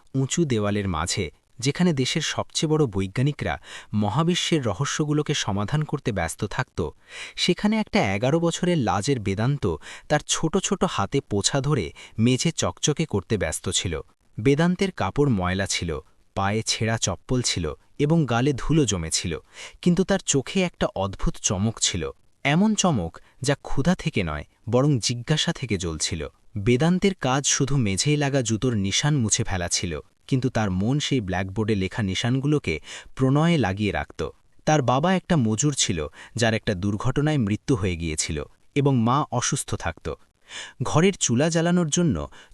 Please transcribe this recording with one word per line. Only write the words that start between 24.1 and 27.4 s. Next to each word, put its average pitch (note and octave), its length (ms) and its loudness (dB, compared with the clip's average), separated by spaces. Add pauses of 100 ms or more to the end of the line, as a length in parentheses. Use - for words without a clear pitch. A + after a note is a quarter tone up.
নয়, D2+ 220 -6 (260)
বরং C3 280 4
জিজ্ঞাসা C3 540 -2
থেকে A2 240 -2
জ্বলছিল। E2 520 -4 (280)
বেদান্তের D#3+ 580 2
কাজ C3+ 320 -2